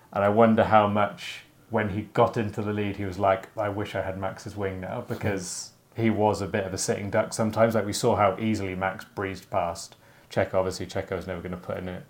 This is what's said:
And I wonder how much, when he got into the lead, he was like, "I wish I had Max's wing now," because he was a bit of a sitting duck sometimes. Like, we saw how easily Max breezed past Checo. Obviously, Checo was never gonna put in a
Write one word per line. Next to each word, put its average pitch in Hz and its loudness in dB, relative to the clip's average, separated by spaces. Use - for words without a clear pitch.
And 101 0
I 101 6
wonder 110 6
how 104 8
much, - -2
when 110 0
he 101 -4
got 113 4
into 107 -2
the 104 -2
lead, 104 -2
he 101 -6
was 90 -6
like, 95 2
"I 104 -2
wish 101 -6
I 95 -2
had 95 -6
Max's 95 -8
wing 95 -4
now," 110 -8
because 101 -6
he 113 2
was 101 2
a 98 -2
bit 95 -2
of 90 -6
a 95 -4
sitting 101 -4
duck 110 0
sometimes. 110 2
Like, 101 0
we 104 -4
saw 110 2
how 101 4
easily 101 -2
Max 92 -4
breezed 95 -8
past 87 -4
Checo. - 0
Obviously, 92 0
Checo 92 -6
was 87 -8
never 87 -6
gonna 90 -8
put 98 -8
in 92 -8
a 90 -10